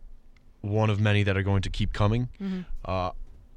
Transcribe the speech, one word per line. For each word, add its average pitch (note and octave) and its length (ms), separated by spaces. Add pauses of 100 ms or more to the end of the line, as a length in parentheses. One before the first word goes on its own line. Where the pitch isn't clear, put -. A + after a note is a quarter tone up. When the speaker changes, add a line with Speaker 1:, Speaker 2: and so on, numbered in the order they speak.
(600)
Speaker 1:
one G#2+ 280
of G#2 120
many G#2 240
that F#2+ 120
are G2 60
going G2 200
to - 60
keep - 240
coming. A#2 360 (120)
Speaker 2:
Mm-hmm. F#3 200 (240)
Speaker 1:
Uh, F2+ 260 (460)